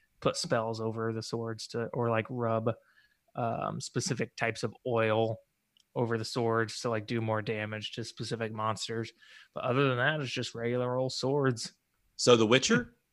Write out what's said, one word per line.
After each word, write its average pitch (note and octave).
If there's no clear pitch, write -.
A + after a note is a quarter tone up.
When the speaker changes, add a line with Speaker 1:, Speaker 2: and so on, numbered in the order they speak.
Speaker 1:
put -
spells A2+
over A2+
the A2
swords A2+
to, A#2
or, A#2+
like, A2
rub, A2+
um, A2+
specific -
types A2+
of A2
oil A2
over A#2
the A2
swords A2+
to, B2
like, A2
do A#2
more A2
damage G#2+
to A#2
specific A2
monsters. A2
But -
other C3
than B2
that, D3
it's B2+
just -
regular B2
old C3
swords. C3
Speaker 2:
So B2
The A2
Witcher G#3+